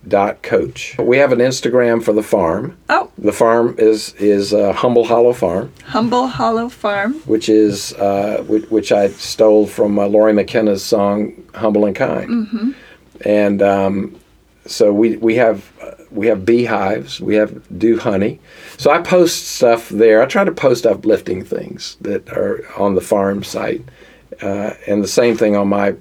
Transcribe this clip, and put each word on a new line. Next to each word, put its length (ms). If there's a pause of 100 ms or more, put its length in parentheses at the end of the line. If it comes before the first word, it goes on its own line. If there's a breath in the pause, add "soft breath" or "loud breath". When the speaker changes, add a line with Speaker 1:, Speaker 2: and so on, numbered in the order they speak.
Speaker 1:
dot 340
coach. 560
We 200
have 160
an 60
Instagram 640
for 120
the 100
farm. 520 (140)
Speaker 2:
Oh. 280
Speaker 1:
The 160
farm 440
is, 360
is, 400
uh, 180
Humble 320
Hollow 300
Farm. 400 (140)
Speaker 2:
Humble 400
Hollow 420
Farm. 460 (100)
Speaker 1:
Which 240
is, 460
uh, 520
whi-, 220
which 240
I 160
stole 580
from, 320
uh, 80
Lori 240
McKenna's 540
song, 480 (200)
Humble 320
and 120
Kind. 320
Speaker 2:
Mm-hmm. 420 (540 loud breath)
Speaker 1:
And, 360
um, 540 (500)
so 280
we, 240
we 180
have, 340 (140)
uh, 80 (200)
we 160
have 180
beehives, 760
we 160
have, 260 (160)
do 220
honey. 400 (380 loud breath)
So 140
I 100
post 480
stuff 400
there. 340
I 40
try 180
to 80
post 340
uplifting 560
things 560
that 300
are 340 (160)
on 160
the 60
farm 420
site. 400 (580 loud breath)
Uh, 300 (160)
and 160
the 60
same 260
thing 220
on 100
my 220 (120)